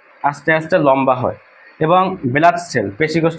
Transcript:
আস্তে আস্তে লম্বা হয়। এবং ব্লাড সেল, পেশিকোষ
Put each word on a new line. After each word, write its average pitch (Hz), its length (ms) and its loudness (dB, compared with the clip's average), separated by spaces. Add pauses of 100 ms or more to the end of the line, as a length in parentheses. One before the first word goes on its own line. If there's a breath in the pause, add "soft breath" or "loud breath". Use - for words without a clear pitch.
(220)
আস্তে 143 360 -4
আস্তে 160 180 -2 (120)
লম্বা 135 340 2
হয়। 92 140 -2 (440 loud breath)
এবং 175 220 2 (320)
ব্লাড 170 220 4 (140)
সেল, 110 160 -2 (120)
পেশিকোষ 160 400 0